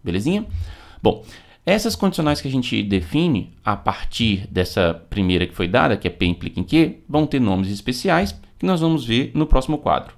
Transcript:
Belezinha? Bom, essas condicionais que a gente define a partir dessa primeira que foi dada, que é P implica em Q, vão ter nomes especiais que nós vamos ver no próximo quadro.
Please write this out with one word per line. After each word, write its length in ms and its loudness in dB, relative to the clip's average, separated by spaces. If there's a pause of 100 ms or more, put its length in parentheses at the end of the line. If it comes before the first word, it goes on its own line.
Belezinha? 400 0 (580)
Bom, 220 0 (400)
essas 300 0
condicionais 460 0
que 80 -6
a 20 -4
gente 320 0
define 680 0 (120)
a 120 -2
partir 720 -2
dessa 440 0 (140)
primeira 380 2
que 80 -14
foi 140 -2
dada, 280 4
que 120 -4
é 20 0
P 160 -2
implica 320 -4
em 60 -4
Q, 440 2
vão 160 2
ter 160 -2
nomes 300 2
especiais 640 -2 (240)
que 80 -2
nós 140 2
vamos 240 2
ver 280 0
no 140 0
próximo 320 2
quadro. 400 -2